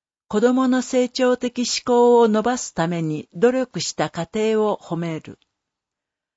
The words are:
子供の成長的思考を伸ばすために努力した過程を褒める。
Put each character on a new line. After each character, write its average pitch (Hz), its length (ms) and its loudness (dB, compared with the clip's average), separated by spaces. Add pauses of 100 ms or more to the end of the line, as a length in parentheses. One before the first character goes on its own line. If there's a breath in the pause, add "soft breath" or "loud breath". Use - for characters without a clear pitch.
(280)
子 214 140 -2
供 254 260 2
の 254 140 0
成 254 260 0
長 247 300 0
的 247 220 -6
思 - 260 -4
考 240 340 6
を 233 80 6
伸 214 140 2
ば 240 160 -2
す - 160 -10
た 165 140 -2
め 170 160 -4
に 151 320 -6
努 220 160 4
力 247 280 -4
し - 140 -6
た 156 160 -2
過 - 160 -8
程 214 400 -2
を 208 160 -2
褒 - 140 -8
め 165 240 -6
る。 - 180 -18 (1000)